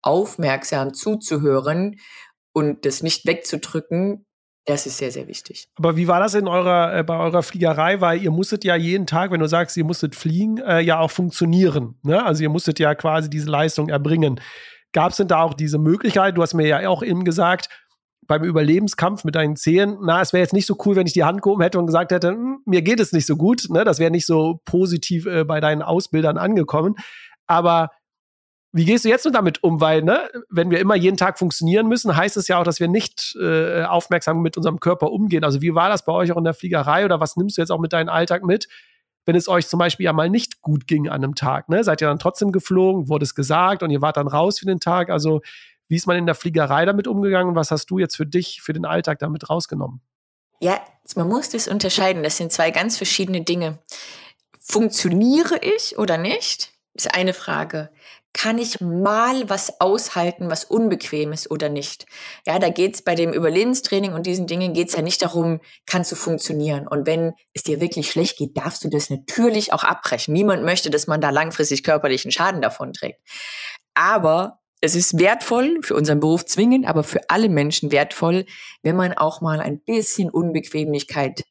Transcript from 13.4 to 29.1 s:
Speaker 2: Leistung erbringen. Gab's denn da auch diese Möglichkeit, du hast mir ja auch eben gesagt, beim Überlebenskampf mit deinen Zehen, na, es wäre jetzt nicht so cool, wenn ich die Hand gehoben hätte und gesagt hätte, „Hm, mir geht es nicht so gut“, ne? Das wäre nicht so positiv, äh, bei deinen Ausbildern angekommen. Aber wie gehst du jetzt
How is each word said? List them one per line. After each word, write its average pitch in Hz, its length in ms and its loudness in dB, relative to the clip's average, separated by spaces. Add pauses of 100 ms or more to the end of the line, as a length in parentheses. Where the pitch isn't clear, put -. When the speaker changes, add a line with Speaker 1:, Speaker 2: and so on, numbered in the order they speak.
Speaker 2:
Leistung 151 400 0
erbringen. 147 500 2 (540)
Gab's 175 240 2
denn 196 100 2
da 165 140 4
auch 165 120 2
diese 151 260 0
Möglichkeit, 185 580 4
du 170 40 4
hast 165 120 0
mir 156 140 4
ja 151 200 2
auch 180 160 0
eben 185 220 -2
gesagt, 175 420 2 (580)
beim 156 180 2
Überlebenskampf 175 840 2
mit 151 100 -2
deinen 151 220 0
Zehen, 196 440 2
na, 175 200 2
es 175 100 0
wäre 180 100 4
jetzt 175 120 2
nicht 196 120 2
so 202 200 -2
cool, 202 100 4
wenn 185 120 4
ich 147 60 -4
die 170 120 4
Hand 190 160 0
gehoben 196 200 2
hätte 185 160 2
und 175 100 2
gesagt 165 260 2
hätte, 175 160 2
„Hm, 247 360 -4
mir 180 160 4
geht 220 200 2
es 185 100 0
nicht 160 140 2
so 147 100 0
gut“, 196 340 2
ne? 165 140 4
Das 165 160 4
wäre 165 120 2
nicht 170 140 0
so 160 380 2
positiv, 175 600 0
äh, 175 180 0
bei 151 160 0
deinen 151 220 0
Ausbildern 160 560 0
angekommen. 180 580 2 (520)
Aber 170 420 2 (840)
wie 165 100 4
gehst 233 200 4
du 220 40 4
jetzt 254 140 4